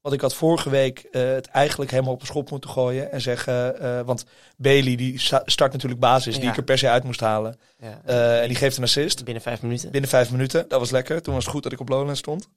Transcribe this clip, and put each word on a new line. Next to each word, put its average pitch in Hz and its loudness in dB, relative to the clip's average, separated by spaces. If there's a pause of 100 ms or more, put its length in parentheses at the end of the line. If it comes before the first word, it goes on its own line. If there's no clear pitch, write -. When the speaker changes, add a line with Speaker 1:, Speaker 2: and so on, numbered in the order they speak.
Speaker 1:
Want 143 -2
ik 139 -4
had 135 0
vorige 160 2
week, 135 2
eh, - -4
het 131 -2
eigenlijk 139 0
helemaal 131 0
op 123 -6
de - -16
schop 143 -6
moeten 139 -10
gooien 131 -2
en 135 -6
zeggen, 123 -2
eh, 123 -4
want 123 -4 (320)
Bailey, 135 4
die 127 -4
sta-, - 2
start - 2
natuurlijk 123 -6
basis, 127 4
die 131 -2
Speaker 2:
Ja. 123 0
Speaker 1:
ik 110 -2
er 143 -2
per 131 2
se 131 2
uit 123 4
moest 123 -8
halen. 110 0 (200)
Speaker 2:
Ja. 113 -16
Speaker 1:
Eh, 117 4
en 117 0
die 123 -2
geeft 135 2
een 127 -6
assist. 139 0
Speaker 2:
Binnen 113 -8
vijf 120 -6
minuten. 120 -6
Speaker 1:
Binnen 139 -2
vijf 123 4
minuten, 131 0
dat 131 2
was 120 -2
lekker. 131 -2
Toen 143 -4
was 127 -2
het - -6
goed 143 -4
dat 131 -6
ik 127 -10
op 127 -10
Lowland 139 0
stond. 156 -8